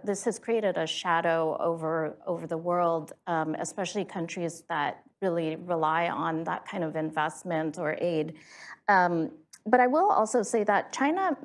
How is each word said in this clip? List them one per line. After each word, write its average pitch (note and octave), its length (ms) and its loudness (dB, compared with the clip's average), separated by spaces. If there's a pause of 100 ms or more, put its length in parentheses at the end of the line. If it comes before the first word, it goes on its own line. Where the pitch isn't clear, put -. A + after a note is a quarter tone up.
this G3 220 -4
has A3+ 140 -2
created G#3 380 0
a E3 80 0
shadow E3 760 0
over, D#3+ 560 -2 (100)
over E3 200 -4
the E3 100 -4
world, E3+ 560 0 (140)
um, D#3+ 320 0
especially F3+ 440 -4
countries E3+ 640 -6
that D3+ 360 -2 (180)
really E3 360 0
rely E3+ 520 0
on D#3+ 360 -2
that E3+ 220 -4
kind F#3+ 160 -4
of D#3 120 -4
investment D#3 840 -2
or D#3 220 -2
aid. E3 340 -2 (540)
Um, F3 440 4 (340)
but B3 140 6
I B3 80 6
will D#4+ 220 4
also A3 320 2
say G#3 220 0
that G3+ 280 2
China F4 540 0